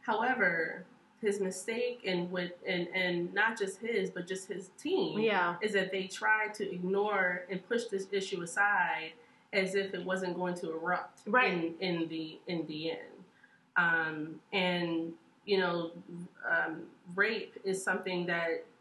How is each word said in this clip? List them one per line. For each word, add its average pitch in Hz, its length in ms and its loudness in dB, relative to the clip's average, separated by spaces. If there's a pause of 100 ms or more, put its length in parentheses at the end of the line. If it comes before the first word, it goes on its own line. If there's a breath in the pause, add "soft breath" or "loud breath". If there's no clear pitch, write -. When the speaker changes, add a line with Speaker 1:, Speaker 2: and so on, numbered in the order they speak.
Speaker 1:
However, 196 800 2 (380)
his 202 200 2
mistake 233 640 -2
and 180 260 0
what, 180 340 -4
and, 180 300 0
and 180 380 0
not 220 260 2
just 196 220 -2
his, 214 280 0
but 180 160 -8
just 185 220 -6
his 190 220 -8 (120)
team, 208 380 0
Speaker 2:
Yeah. 185 420 4
Speaker 1:
is 208 120 0
that 190 180 2
they 190 160 -2
tried 214 480 0
to 190 180 -4
ignore 185 760 2
and 185 180 -6
push 233 240 2
this 190 220 -2
issue 190 280 -2
aside 170 720 2 (400 soft breath)
as 190 240 2
if 196 180 0
it 180 120 -6
wasn't 180 320 0
going 180 180 0
to 170 160 -6
erupt 170 560 -2
Speaker 2:
Right. 208 240 6
Speaker 1:
in, 165 300 0
in 170 260 0
the, 160 400 -6
in 165 200 -2
the 156 240 -4
end. - 80 -6 (760 soft breath)
Um, 160 640 2 (140)
and, 170 600 0 (320)
you 202 120 4
know, 175 340 2 (580)
um, 165 340 0 (320)
rape 208 400 0 (100)
is 190 180 0
something 180 440 0
that 165 360 0 (180)